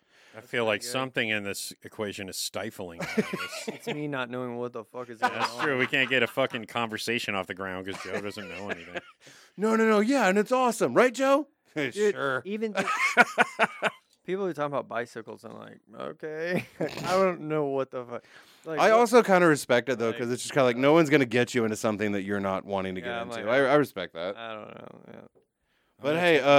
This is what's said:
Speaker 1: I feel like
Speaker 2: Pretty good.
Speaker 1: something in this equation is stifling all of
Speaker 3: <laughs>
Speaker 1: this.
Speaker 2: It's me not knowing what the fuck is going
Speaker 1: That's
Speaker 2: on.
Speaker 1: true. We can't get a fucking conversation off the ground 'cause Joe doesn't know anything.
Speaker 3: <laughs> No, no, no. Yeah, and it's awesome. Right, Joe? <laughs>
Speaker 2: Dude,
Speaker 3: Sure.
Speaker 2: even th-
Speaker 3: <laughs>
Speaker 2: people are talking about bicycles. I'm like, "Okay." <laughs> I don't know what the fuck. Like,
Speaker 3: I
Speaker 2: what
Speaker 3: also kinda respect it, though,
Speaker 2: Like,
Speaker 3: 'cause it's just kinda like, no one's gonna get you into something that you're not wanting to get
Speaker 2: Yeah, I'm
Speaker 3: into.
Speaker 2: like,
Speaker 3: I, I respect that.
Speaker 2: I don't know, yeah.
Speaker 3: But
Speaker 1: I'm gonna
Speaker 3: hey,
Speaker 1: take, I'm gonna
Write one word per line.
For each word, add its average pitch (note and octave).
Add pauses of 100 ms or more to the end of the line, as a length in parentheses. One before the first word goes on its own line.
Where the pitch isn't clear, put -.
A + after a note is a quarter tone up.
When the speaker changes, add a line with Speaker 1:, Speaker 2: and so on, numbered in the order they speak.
(360)
Speaker 1:
I A2
feel A#2+
like G#2+
Speaker 2:
Pretty A2
good. A#2+
Speaker 1:
something C3
in G#2+
this - (100)
equation G2
is -
stifling F#2+
all -
of -
Speaker 3:
<laughs> -
Speaker 1:
this. -
Speaker 2:
It's F3+
me D3+
not C3
knowing B2
what A#2+
the A2+
fuck B2
is A#2+
going -
Speaker 1:
That's -
Speaker 2:
on. -
Speaker 1:
true. C#3
We B2+
can't C3
get B2+
a A2+
fucking B2
conversation A2+
off F#2
the G2+
ground F#2
'cause F#2+
Joe G2
doesn't G2+
know F#2
anything. E2+ (100)
Speaker 3:
<laughs> -
No, A3
no, A3
no. G#3+
Yeah, A3
and G3
it's G#3+
awesome. A3+
Right, A#3
Joe? C#4 (140)
<laughs> -
Speaker 2:
Dude, C#3
Speaker 3:
Sure. C#3
Speaker 2:
even G#3+
th- F#3+ (720)
Speaker 3:
<laughs> -
Speaker 2:
people F#3+
are E3+
talking C#3+
about C3
bicycles. A2+
I'm A2+
like, A2 (200)
"Okay." D#3+
<laughs> -
I D#3
don't F#3
know D3+
what C3+
the B2
fuck. A#2+ (400)
Like, D#3
Speaker 3:
I F#3
Speaker 2:
what A3+
Speaker 3:
also A#3
kinda F3+
respect B2+
it, A#2+
though, A2+
Speaker 2:
Like, A#2
Speaker 3:
'cause A#2+
it's B2
just -
kinda C#3
like, A#2+
no C#3
one's E3
gonna C#3
get A#2+
you A#2+
into G#2+
something G#2
that G2+
you're G2+
not F#2+
wanting F#2+
to F#2
get A#2+
Speaker 2:
Yeah, A#2
I'm A#2+
Speaker 3:
into. A2+
Speaker 2:
like, G#2+
Speaker 3:
I, C3+
I C3+
respect G2
that. F2+
Speaker 2:
I A2+
don't G#2+
know, A#2+
yeah. A#2 (880)
Speaker 3:
But C3
Speaker 1:
I'm D#3
gonna E3+
Speaker 3:
hey, F3
Speaker 1:
take, B2+
I'm C3
gonna C#3+